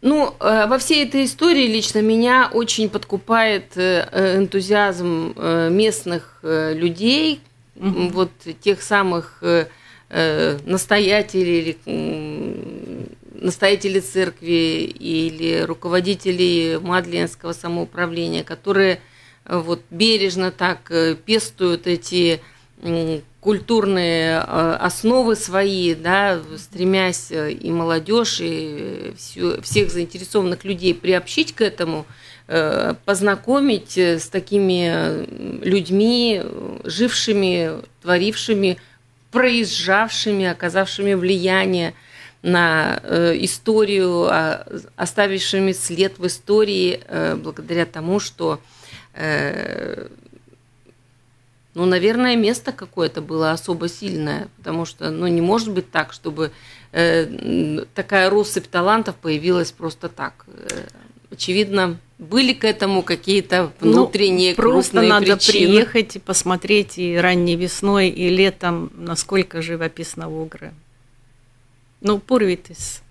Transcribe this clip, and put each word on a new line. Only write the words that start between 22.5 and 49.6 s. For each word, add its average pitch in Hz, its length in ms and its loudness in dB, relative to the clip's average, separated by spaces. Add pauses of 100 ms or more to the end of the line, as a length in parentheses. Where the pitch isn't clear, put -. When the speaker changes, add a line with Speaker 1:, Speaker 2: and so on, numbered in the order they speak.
Speaker 1:
м, 160 380 -2 (200)
культурные, 180 1040 0
э, 165 340 0
основы 226 560 2
свои, 190 600 0
да, 180 440 0 (180)
стремясь, 185 720 -2
э, 151 200 -4
и - 200 -6
молодежь, 170 680 -2
и, 160 360 -6
э, - 400 -10
всю, - 440 -6
всех 202 300 2
заинтересованных 180 720 -4
людей 185 280 -2
приобщить 180 600 -2
к - 80 -2
этому, 165 440 -4 (420)
э, - 460 0 (120)
познакомить, 202 920 0
э, 175 220 2
с 160 100 -10
такими, 185 600 0
э, 160 340 -2 (380)
людьми, 202 800 2
э, - 420 -10
жившими, 185 840 0 (320)
творившими, 190 760 0 (540)
проезжавшими, 220 1120 0
оказавшими 190 680 -2
влияние 185 800 2 (500)
на, 170 600 2
э, 170 380 2
историю, 190 880 2
а, 160 360 0 (300)
оставившими 190 760 0
след 185 460 -2
в 180 80 -2
истории, 196 800 0
э, 165 280 -2
благодаря 160 500 -4
тому, 165 340 -4
что, 160 400 -6 (560)
э, 143 920 -6 (1700)